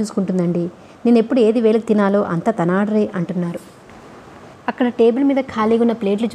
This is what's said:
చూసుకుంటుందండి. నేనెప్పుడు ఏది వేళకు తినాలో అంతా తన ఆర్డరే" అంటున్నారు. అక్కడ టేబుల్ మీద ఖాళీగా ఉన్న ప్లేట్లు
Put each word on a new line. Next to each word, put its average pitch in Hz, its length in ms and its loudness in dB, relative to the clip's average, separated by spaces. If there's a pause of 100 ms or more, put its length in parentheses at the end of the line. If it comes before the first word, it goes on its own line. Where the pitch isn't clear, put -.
చూసుకుంటుందండి. 180 720 -2 (340)
నేనెప్పుడు 233 340 2
ఏది 226 220 2
వేళకు 220 240 2
తినాలో 202 380 2
అంతా 175 280 -2
తన 175 200 0
ఆర్డరే" 208 440 0
అంటున్నారు. 175 440 -6 (1080)
అక్కడ 247 200 -2
టేబుల్ 240 360 2
మీద 277 120 2
ఖాళీగా 226 460 0
ఉన్న 233 120 2
ప్లేట్లు 208 420 -2